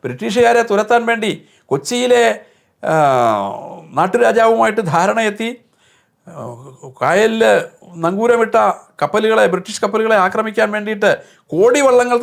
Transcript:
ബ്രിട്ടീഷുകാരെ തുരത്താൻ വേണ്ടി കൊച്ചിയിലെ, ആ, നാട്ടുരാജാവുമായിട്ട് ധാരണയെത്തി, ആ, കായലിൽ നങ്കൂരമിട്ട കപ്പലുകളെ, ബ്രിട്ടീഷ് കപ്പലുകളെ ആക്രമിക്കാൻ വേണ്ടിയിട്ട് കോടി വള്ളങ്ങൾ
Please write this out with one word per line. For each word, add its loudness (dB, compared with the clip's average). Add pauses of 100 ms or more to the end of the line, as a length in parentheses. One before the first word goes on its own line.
ബ്രിട്ടീഷുകാരെ 0
തുരത്താൻ 2
വേണ്ടി -2 (400)
കൊച്ചിയിലെ, 0 (680)
ആ, 0 (1040)
നാട്ടുരാജാവുമായിട്ട് 0 (120)
ധാരണയെത്തി, -2 (800)
ആ, -18 (600)
കായലിൽ 2 (600)
നങ്കൂരമിട്ട 0 (460)
കപ്പലുകളെ, 2
ബ്രിട്ടീഷ് -8
കപ്പലുകളെ 0
ആക്രമിക്കാൻ -2
വേണ്ടിയിട്ട് -2 (420)
കോടി 2
വള്ളങ്ങൾ 4